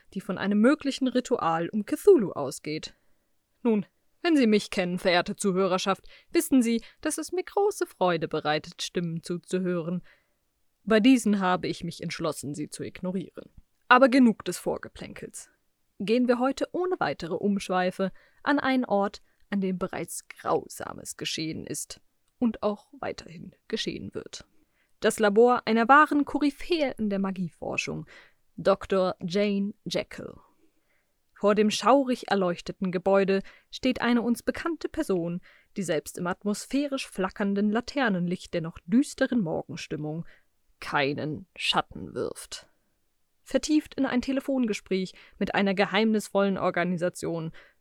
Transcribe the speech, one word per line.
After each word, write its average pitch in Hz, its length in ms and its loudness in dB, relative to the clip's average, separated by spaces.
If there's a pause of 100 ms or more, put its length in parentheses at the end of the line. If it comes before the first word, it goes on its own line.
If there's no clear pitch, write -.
(140)
die 190 60 -6
von 185 160 -6
einem 202 220 0
möglichen 262 480 4
Ritual 170 640 0
um 214 180 -4
Cthulhu 302 460 6
ausgeht. 151 640 -8 (680)
Nun, 220 240 2 (360)
wenn 339 140 4
Sie 247 120 6
mich - 240 2
kennen, 180 260 -2
verehrte 180 380 2
Zuhörerschaft, 190 720 0 (240)
wissen 294 280 4
Sie, 226 240 0 (180)
dass 311 160 -4
es 311 120 -10
mir 359 140 -4
große 403 420 0
Freude 170 400 0
bereitet, 156 560 -4
Stimmen 165 400 -6
zuzuhören. 180 800 -4 (800)
Bei 220 160 4
diesen 220 400 6
habe 185 300 0
ich 170 160 -8
mich - 180 -10
entschlossen, 156 540 -6
sie 151 120 -8
zu - 140 -14
ignorieren. - 680 -8 (340)
Aber 254 220 8
genug 240 360 6
des 180 140 -6
Vorgeplänkels. - 920 -8 (500)
Gehen 226 260 2
wir 240 140 2
heute 269 320 0
ohne 359 260 -2
weitere 156 360 -4
Umschweife 185 760 -2 (320)
an 285 160 2
einen 262 260 0
Ort, 202 380 -2 (280)
an 202 100 -2
dem 190 180 -2
bereits - 480 -6
Grausames - 920 -6
geschehen - 480 -6
ist - 360 -10 (400)
und 233 240 -2
auch 202 240 -4 (100)
weiterhin - 560 -12 (140)
geschehen - 440 -8
wird. - 320 -14 (560)
Das 214 180 0
Labor 220 480 4
einer 226 220 2
wahren 294 360 6
Koryphäe 294 720 -2
in 214 140 -4
der 196 80 -2
Magieforschung, 170 880 -6 (500)
Doktor 185 640 0
Jane 196 540 -2 (100)
Jekyll. - 540 -8 (960)
Vor 208 200 4
dem 214 160 4
schaurig 254 600 2
erleuchteten 180 600 -2
Gebäude 196 520 2 (280)
steht - 300 -2
eine 240 220 2
uns 233 200 0
bekannte - 460 -4
Person, 180 540 -4 (340)
die 202 60 -6
selbst 156 340 -4
im 180 100 -4
atmosphärisch 269 840 -4
flackernden 202 640 -2
Laternenlicht 202 840 -2
der 170 80 -2
noch 165 240 -10
düsteren 247 560 2
Morgenstimmung 156 840 -6 (560)
keinen 147 760 -2
Schatten - 600 -4
wirft. - 520 -10 (800)
Vertieft 302 520 0
in 269 100 0
ein 247 160 0
Telefongespräch 240 920 -2 (240)
mit - 160 -4
einer 196 200 2
geheimnisvollen 196 840 2
Organisation 170 960 -2 (280)